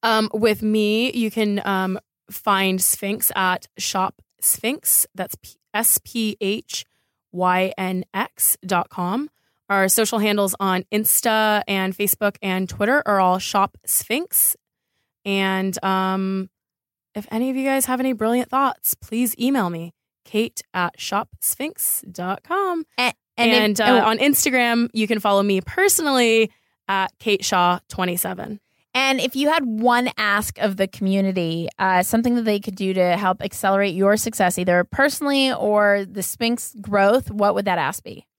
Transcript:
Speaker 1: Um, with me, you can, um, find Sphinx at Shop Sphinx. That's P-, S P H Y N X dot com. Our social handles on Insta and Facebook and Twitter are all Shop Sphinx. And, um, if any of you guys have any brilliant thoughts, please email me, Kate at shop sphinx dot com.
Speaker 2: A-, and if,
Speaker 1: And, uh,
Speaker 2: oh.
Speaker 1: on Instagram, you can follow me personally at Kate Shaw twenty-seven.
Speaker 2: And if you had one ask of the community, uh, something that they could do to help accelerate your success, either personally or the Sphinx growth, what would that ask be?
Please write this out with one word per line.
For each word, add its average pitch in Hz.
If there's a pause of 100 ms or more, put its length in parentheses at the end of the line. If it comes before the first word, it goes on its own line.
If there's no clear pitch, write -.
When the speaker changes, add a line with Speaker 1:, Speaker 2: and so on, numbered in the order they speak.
Speaker 1:
Um, 220
with 214
me, 214
you 226
can, 208
um, 190 (320)
find 190
Sphinx -
at 185
Shop - (180)
Sphinx. -
That's 185
P-, - (180)
S 220
P 220
H - (460)
Y 180
N 185 (100)
X -
dot 180
com. 202 (400)
Our 196
social 220
handles 208
on 185
Insta 214
and 190
Facebook 208
and 185
Twitter 247
are 202
all 185
Shop 196
Sphinx. - (680)
And, 190
um, 190 (640)
if 208
any 240
of 262
you 262
guys 269
have 254
any 262
brilliant 233
thoughts, 262
please 233
email 240
me, 170 (300)
Kate - (100)
at 180
shop 208 (120)
sphinx -
dot 180
com. 349 (140)
Speaker 2:
A-, 247 (240)
and 233
if, 240
Speaker 1:
And, 214
uh, 214
Speaker 2:
oh. 220
Speaker 1:
on 226
Instagram, 240
you 220
can 214
follow 202
me 196
personally 254 (380)
at 190
Kate 202
Shaw 180 (100)
twenty-seven. 185 (360)
Speaker 2:
And 269
if 247
you 277
had 311
one 240
ask 208
of 196
the 190
community, 190 (120)
uh, 185
something 240
that 233
they 208
could 196
do 190
to 180
help 185
accelerate 196
your 196
success, 208
either 180
personally 277
or 208
the 190
Sphinx -
growth, 202
what 202
would 202
that 185
ask 147
be? - (140)